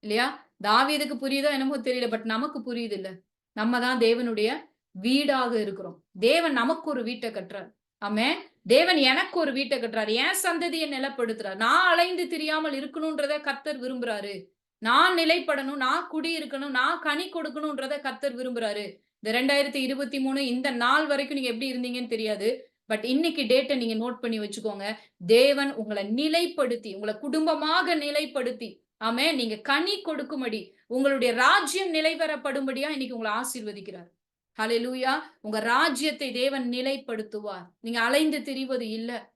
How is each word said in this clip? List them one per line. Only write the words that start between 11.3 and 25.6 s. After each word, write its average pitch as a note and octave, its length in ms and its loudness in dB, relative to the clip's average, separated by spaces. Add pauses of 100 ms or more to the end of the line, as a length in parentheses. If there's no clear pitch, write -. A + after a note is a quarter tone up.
நான் D#4 360 4
அலைந்து F4 320 4
திரியாமல் D#4 480 -2
இருக்கணும்ன்றத D4 680 -4
கர்த்தர் C#4 400 -6
விரும்புறாரு. G#3+ 640 -6 (340)
நான் D4+ 380 4
நிலைப்படணும், D#4 600 2
நான் C#4 360 0
குடியிருக்கணும், D4+ 560 -4
நான் C#4 320 0
கனி D#4+ 300 -2
கொடுக்கணும்ன்றத D4 680 -6
கர்த்தர் C4+ 360 -4
விரும்புறாரு. A3 600 -4 (240)
இந்த A3 200 0
ரெண்டாயிரத்தி C#4+ 360 2
இருபத்தி C4+ 440 -2
மூணு C4+ 260 0
இந்த B3+ 240 -2
நாள் B3+ 360 2
வரைக்கும் C#4 320 0
நீங்க B3+ 140 -2
எப்படி B3+ 200 -4
இருந்தீங்கன்னு B3 360 -4
தெரியாது. A3 560 -2 (280)
But G#3+ 120 -2
இன்னைக்கு D4+ 380 2
டேட்டை C4 340 4
நீங்க A3+ 180 -2
நோட்டு A#3 260 -4
பண்ணி A3+ 200 -4
வச்சுக்கோங்க. G#3 560 -6 (300)
தேவன் C#4 480 8